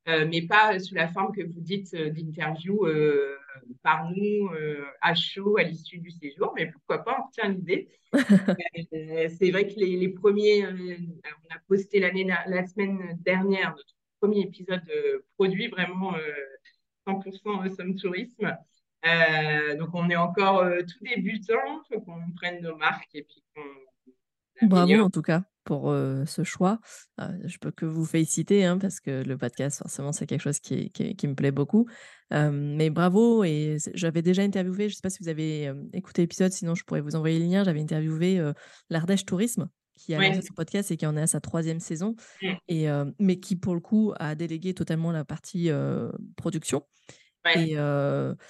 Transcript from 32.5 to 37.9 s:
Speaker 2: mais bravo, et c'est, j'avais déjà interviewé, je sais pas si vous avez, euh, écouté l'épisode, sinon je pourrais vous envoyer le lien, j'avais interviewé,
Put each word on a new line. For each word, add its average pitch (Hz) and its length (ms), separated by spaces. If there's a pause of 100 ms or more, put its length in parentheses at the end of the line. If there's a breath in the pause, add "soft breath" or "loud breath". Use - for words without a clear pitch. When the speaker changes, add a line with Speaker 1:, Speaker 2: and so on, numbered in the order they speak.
Speaker 2:
mais 147 380
bravo, 202 540
et 151 340
c'est, - 160
j'avais 165 280
déjà 180 200
interviewé, 196 460
je 196 60
sais - 80
pas 190 80
si 190 120
vous 165 60
avez, 156 400
euh, 135 60 (180)
écouté 180 300
l'épisode, 185 300
sinon 170 220
je 175 100
pourrais 156 180
vous 147 140
envoyer 160 220
le 165 60
lien, 190 200
j'avais 156 160
interviewé, 160 600